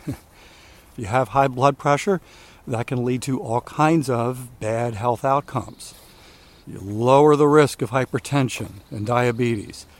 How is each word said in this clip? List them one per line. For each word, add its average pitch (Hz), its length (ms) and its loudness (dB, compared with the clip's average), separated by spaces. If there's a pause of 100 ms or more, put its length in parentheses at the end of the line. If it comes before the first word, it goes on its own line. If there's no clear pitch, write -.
<laughs> 139 100 -8 (800)
If - 40 -14
you 113 80 -10
have 123 200 0
high 139 200 2
blood 131 280 2
pressure, 143 460 0 (440)
that 120 200 -4
can 123 180 -4
lead 123 180 -2
to 131 160 -4
all 117 220 -4
kinds 151 480 0
of 123 400 -2 (120)
bad 113 340 -2
health 117 320 -2
outcomes. - 680 -4 (720)
You 104 140 -14
lower 127 560 4
the 147 100 4
risk 147 360 4
of 113 80 -6
hypertension 127 920 -4 (100)
and 104 160 -6
diabetes 120 800 0 (160)